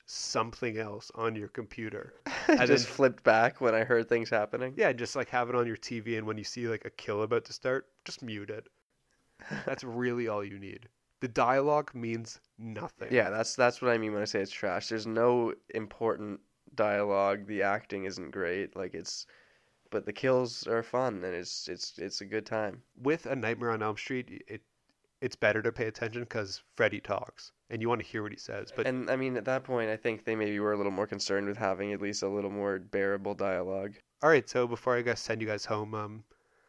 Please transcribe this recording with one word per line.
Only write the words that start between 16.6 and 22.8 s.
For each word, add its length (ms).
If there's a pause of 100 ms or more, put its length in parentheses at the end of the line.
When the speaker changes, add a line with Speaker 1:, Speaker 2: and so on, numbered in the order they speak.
Speaker 2:
dialogue. 720
The 160
acting 440
isn't 260
great. 420
Like, 200
it's, 320 (640)
but 160
the 60
kills 540
are 160
fun, 400
and 120
it's, 340
it's, 300
it's 240
a 40
good 200
time. 360 (180)